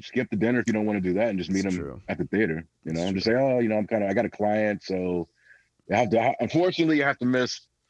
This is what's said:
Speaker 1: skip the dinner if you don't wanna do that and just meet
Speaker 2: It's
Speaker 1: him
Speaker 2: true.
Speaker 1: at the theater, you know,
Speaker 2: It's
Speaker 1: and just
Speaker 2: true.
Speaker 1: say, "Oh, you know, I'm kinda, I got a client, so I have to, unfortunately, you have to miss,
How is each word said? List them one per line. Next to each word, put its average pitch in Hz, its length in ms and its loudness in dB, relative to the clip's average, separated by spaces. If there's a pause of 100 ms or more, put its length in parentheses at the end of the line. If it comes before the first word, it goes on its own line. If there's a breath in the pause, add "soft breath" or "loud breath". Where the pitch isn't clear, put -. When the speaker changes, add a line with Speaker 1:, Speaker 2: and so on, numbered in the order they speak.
Speaker 1:
skip - 300 -4
the 117 60 -4
dinner 120 220 2
if 107 60 -2
you 110 80 0
don't 107 140 0
wanna 104 140 0
do 90 120 0
that 107 160 2
and 98 80 -2
just 90 140 -4
meet 95 140 0
Speaker 2:
It's 92 100 0
Speaker 1:
him 87 60 -4
Speaker 2:
true. 69 260 -10
Speaker 1:
at - 100 -4
the 87 80 -4
theater, 82 400 0 (180)
you 80 100 -6
know, 82 80 -2
Speaker 2:
It's 90 60 -2
Speaker 1:
and 98 80 -2
just 95 120 -2
Speaker 2:
true. 113 80 4
Speaker 1:
say, 127 40 2
"Oh, 131 200 2
you 117 100 0
know, 107 80 0
I'm 104 100 0
kinda, 104 200 0
I 98 60 0
got 117 120 0
a - 40 -4
client, 104 540 0
so 90 440 -2 (640 soft breath)
I 101 60 2
have 117 140 2
to, 113 280 2
unfortunately, 160 580 2
you 143 60 2
have 139 160 0
to 123 60 -4
miss, 127 360 0 (280)